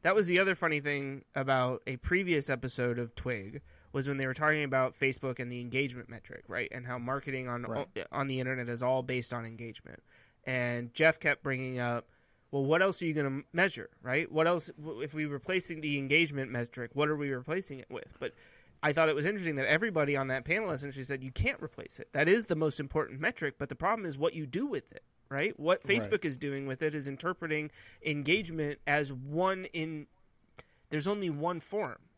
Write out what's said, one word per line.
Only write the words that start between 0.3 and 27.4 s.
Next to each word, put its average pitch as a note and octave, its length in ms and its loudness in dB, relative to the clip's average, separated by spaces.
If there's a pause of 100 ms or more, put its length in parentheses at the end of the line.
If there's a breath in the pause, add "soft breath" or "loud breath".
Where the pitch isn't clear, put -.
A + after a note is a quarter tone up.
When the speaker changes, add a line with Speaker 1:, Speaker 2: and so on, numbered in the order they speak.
Speaker 1:
other F#3+ 160 6
funny D#3 260 0
thing C#3 440 -4 (100)
about C3 520 2
a C3 100 -4
previous F3 540 2
episode B2 480 -2
of A#2 160 -4
Twig A#2 460 -6 (320 soft breath)
was C3+ 140 -2
when C#3 120 -2
they C#3 80 -2
were C3 80 -2
talking D3+ 300 2
about C3 340 2
Facebook C3 420 0
and B2 100 -6
the B2 100 -6
engagement B2 500 -4
metric, - 360 -14
right? G2 260 -4
And B2 140 -10
how B2 120 -6
marketing C3 500 -4
on, A#2+ 140 -4
Speaker 2:
Right. A#2 260 -4 (240)
Speaker 1:
on C#3 160 0
the C3 100 0
internet B2+ 300 0
is A#2+ 140 -2
all B2+ 200 4
based B2+ 300 -2
on A#2+ 140 -4
engagement. A2+ 560 -12 (420 soft breath)
And B2 500 0
Jeff D#3 240 6
kept D3 240 0
bringing B2+ 380 -2
up, A#2+ 260 0 (460 soft breath)
"Well, C#3 120 0
what D#3 180 6
else G3 200 2
are E3+ 40 0
you D#3 80 0
gonna C#3+ 280 0 (100)
measure, F3 380 0 (120)
right? C#3 280 0
What D#3 160 4
else, E3+ 320 2
w-, D3 220 -8
if C#3 140 -6
we D#3 120 -2
replacing D#3 540 -4
the D3 180 0
engagement C#3 540 2
metric, A#2+ 420 -6
what D3 140 4
are D3+ 80 2
we C#3+ 140 -2
replacing C#3 500 -4
it - 100 -18
with?" - 300 -10
But C3+ 140 -6 (480 loud breath)
I D3+ 100 2
thought D#3+ 160 6
it D#3 80 4
was D3 100 0
interesting F3+ 300 -2
that C3+ 100 0
everybody D#3 500 2
on C3+ 120 0
that C3 160 -2
panel F#3+ 260 0
essentially C3+ 340 -6
said, C3+ 200 -6
"You C3 80 -10
can't - 280 0
replace - 380 -10
it. - 140 -14
That D3+ 160 4
is G#3+ 180 6
the E3+ 100 2
most D#3 220 2
important C#3 420 -2
metric, D#3+ 380 -2
but C#3+ 120 -6
the C3+ 40 -6
problem G3 320 0
is C#3+ 120 -4
what D#3 160 2
you D3+ 120 -6
do E3+ 200 -2
with G#3 260 -6
it," - 100 -18 (280)
right? D3 280 -2
What D#3+ 280 2
Speaker 2:
Right. G#3 120 6
Speaker 1:
Facebook G#3 280 0
is C#3 100 -2
doing C#3 300 -4
with C3 160 -4
it D3+ 120 2
is C#3 140 -4
interpreting D3+ 600 -4 (340 loud breath)